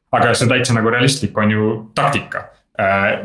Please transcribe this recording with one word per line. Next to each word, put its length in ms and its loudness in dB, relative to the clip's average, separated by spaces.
aga 160 2
see 100 0
on 80 2
täitsa 240 0
nagu 160 2
realistlik, 480 0
on 140 2
ju, 140 0
taktika, 460 -4
äh, 500 0